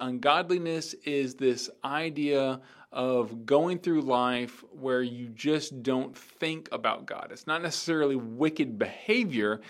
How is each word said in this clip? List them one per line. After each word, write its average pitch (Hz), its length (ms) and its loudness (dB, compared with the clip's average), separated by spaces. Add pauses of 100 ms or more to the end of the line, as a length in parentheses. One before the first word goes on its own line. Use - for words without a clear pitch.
ungodliness 160 960 0 (100)
is 139 300 0
this 127 360 2 (140)
idea 143 760 0 (320)
of 117 540 0
going 170 320 4
through 170 220 2
life 123 720 2
where 131 280 0
you 120 280 -4
just 143 560 -2
don't 131 320 0
think - 560 -8
about 113 340 -2
God. - 240 -10
It's - 160 -16
not 160 160 -2
necessarily 156 540 0
wicked 123 640 -2
behavior. 117 880 0